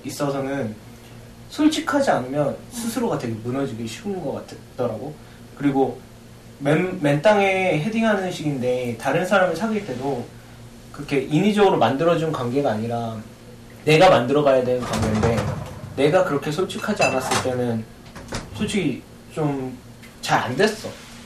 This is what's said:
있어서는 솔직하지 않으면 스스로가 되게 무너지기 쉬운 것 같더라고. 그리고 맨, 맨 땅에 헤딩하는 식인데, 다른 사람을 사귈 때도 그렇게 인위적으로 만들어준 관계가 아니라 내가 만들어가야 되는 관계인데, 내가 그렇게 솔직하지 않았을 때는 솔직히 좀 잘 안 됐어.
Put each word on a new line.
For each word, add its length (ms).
있어서는 720
솔직하지 640
않으면 440
스스로가 460
되게 240
무너지기 460
쉬운 360
것 220
같더라고. 360
그리고 420
맨, 400
맨 220
땅에 580
헤딩하는 500
식인데, 680
다른 260
사람을 300
사귈 300
때도 380
그렇게 300
인위적으로 540
만들어준 540
관계가 420
아니라 440
내가 260
만들어가야 540
되는 160
관계인데, 560
내가 280
그렇게 280
솔직하지 500
않았을 400
때는 420
솔직히 480
좀 420
잘 200
안 120
됐어. 340